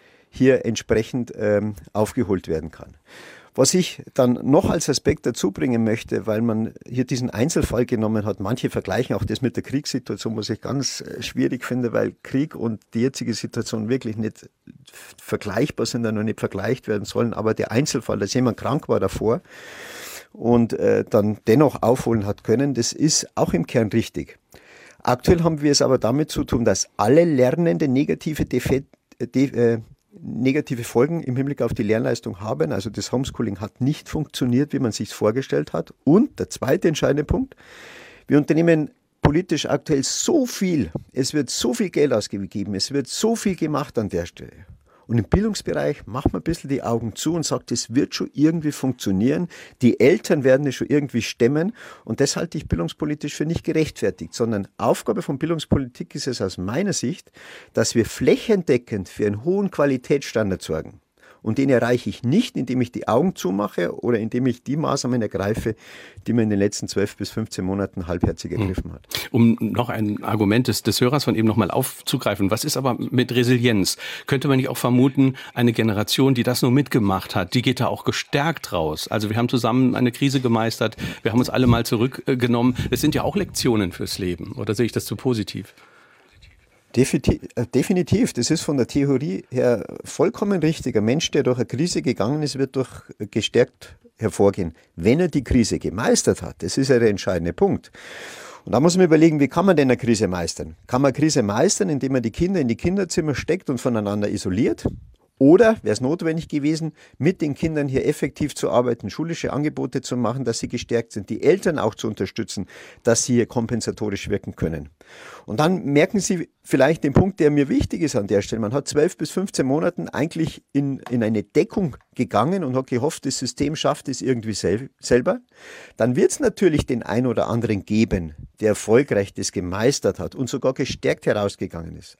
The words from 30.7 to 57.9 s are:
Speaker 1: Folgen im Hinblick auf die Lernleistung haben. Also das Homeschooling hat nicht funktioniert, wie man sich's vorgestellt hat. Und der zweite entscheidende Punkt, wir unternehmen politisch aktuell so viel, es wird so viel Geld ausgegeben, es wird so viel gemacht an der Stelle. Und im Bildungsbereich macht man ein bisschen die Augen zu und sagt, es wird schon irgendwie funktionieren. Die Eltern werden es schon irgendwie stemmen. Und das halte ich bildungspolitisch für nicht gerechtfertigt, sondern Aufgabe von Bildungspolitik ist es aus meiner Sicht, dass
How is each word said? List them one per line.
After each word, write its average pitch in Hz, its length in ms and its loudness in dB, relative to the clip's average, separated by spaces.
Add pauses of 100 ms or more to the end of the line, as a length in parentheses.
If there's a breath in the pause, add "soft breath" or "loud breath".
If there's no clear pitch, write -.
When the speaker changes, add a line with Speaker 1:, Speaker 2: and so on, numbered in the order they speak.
Speaker 1:
Folgen 151 400 0
im 123 140 -4
Hinblick 135 260 -2
auf 117 120 0
die 113 100 -2
Lernleistung 110 560 -2
haben. 131 320 -4
Also 98 180 -4
das - 220 -8
Homeschooling 117 480 -4
hat 104 200 -10
nicht 135 280 -2
funktioniert, 143 640 -2
wie 139 80 -4
man 123 100 0
sich's 107 220 -8
vorgestellt 135 600 0
hat. - 300 -6
Und 185 380 4
der 90 100 -4
zweite - 380 0
entscheidende 143 360 0
Punkt, 262 300 -2 (720 loud breath)
wir 139 120 6
unternehmen 156 520 4 (320)
politisch 160 440 2
aktuell 139 360 0
so 254 440 0
viel, 165 440 -2 (220)
es 131 220 -4
wird 143 160 -2
so - 220 -2
viel 208 180 -2
Geld 147 220 2
ausgegeben, 101 640 -4
es 95 160 -4
wird 139 160 -2
so 226 300 0
viel 196 180 -2
gemacht 151 420 -4
an 107 120 -2
der 87 180 -4
Stelle. - 400 -20 (400 soft breath)
Und 113 100 -2
im 117 80 2
Bildungsbereich 165 800 -2
macht 113 280 -4
man - 60 -6
ein - 40 -14
bisschen 160 240 -6
die 139 140 -4
Augen 117 320 -4
zu - 180 -4
und 170 100 -2
sagt, - 300 -6
es 113 220 -6
wird 147 200 0
schon - 200 -6
irgendwie 151 380 0
funktionieren. 131 760 0 (320 loud breath)
Die 120 200 4
Eltern 147 440 4
werden 135 220 4
es 131 80 -2
schon - 140 -6
irgendwie 139 340 0
stemmen. 151 500 2 (320 loud breath)
Und - 160 -6
das - 160 0
halte 165 220 -6
ich - 100 -10
bildungspolitisch 151 640 -4
für 156 120 -2
nicht 165 180 -4
gerechtfertigt, 151 720 -2
sondern 113 420 -2
Aufgabe 170 460 0
von 143 160 -4
Bildungspolitik 156 760 -2
ist 143 120 -8
es 120 160 -4
aus 95 160 -4
meiner 135 340 -2
Sicht, - 400 -6 (400 loud breath)
dass - 220 0